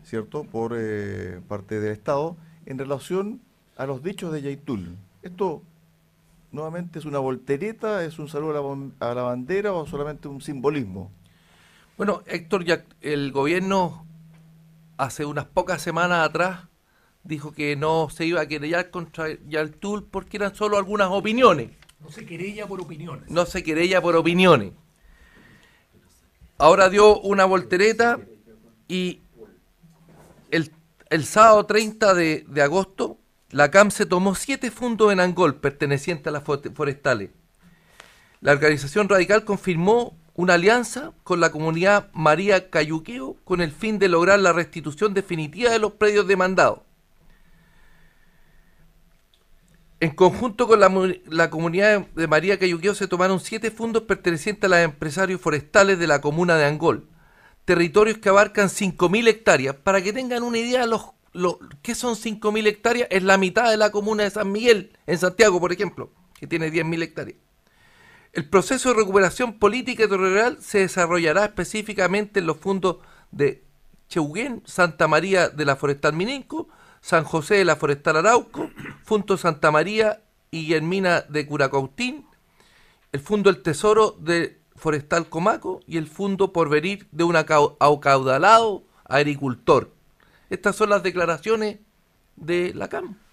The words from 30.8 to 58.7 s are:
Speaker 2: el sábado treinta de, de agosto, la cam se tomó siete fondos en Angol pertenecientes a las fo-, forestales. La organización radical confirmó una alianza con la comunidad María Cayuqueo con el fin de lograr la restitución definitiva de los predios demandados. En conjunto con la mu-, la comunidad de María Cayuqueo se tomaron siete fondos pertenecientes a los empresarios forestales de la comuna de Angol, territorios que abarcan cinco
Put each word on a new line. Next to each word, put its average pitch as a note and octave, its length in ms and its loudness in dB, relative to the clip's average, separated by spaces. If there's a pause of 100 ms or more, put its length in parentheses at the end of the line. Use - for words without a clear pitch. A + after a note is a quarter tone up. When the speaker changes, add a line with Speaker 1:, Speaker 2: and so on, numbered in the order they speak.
Speaker 2:
el D#3+ 160 -2
sábado G#3+ 400 6
treinta G#3+ 500 0
de, D#3+ 320 0
de D3 160 -2
agosto, F3+ 560 -2 (320)
la C#3+ 200 2
cam G3+ 200 6
se G3+ 160 -4
tomó F#3 280 0
siete B3 360 -6
fondos A3 420 0
en F3+ 80 2
Angol F3 360 2
pertenecientes C#3+ 720 -4
a D#3+ 40 -4
las D3 140 -10
fo-, C#3+ 160 -4 (140)
forestales. C3+ 560 -4 (1120)
La C#3+ 120 2
organización D3 560 2
radical G3+ 360 4
confirmó G3 720 0 (180)
una F3+ 200 2
alianza A#3 580 2 (120)
con F3 160 -2
la E3 100 4
comunidad E3+ 640 0
María F3+ 580 2
Cayuqueo E3 760 -4
con F3+ 180 -2
el D#3 100 -4
fin G#3+ 260 -4
de F#3+ 100 2
lograr F3 300 4
la F3+ 140 4
restitución E3 600 -4
definitiva F#3 560 -4
de A3+ 80 2
los G#3+ 140 -2
predios G#3 360 2
demandados. F#3 520 2 (3250)
En D#3+ 120 0
conjunto G3 560 2
con G#3+ 120 6
la F#3+ 120 8
mu-, F#3 240 0 (120)
la E3 220 0
comunidad F3 600 0
de D#3+ 180 -4
María D#3+ 320 2
Cayuqueo F3+ 360 0
se G3 140 -6
tomaron F3+ 320 2
siete A3 300 -6
fondos A3+ 320 -4
pertenecientes F#3 600 -2
a F#3+ 40 2
los F3+ 120 6
empresarios E3+ 600 -2
forestales F3+ 580 2
de E3+ 80 0
la D3 140 4
comuna D#3+ 360 0
de D3 100 4
Angol, D3+ 420 0 (560)
territorios F#3 540 2
que G#3 100 -2
abarcan G3+ 400 4
cinco F3+ 400 0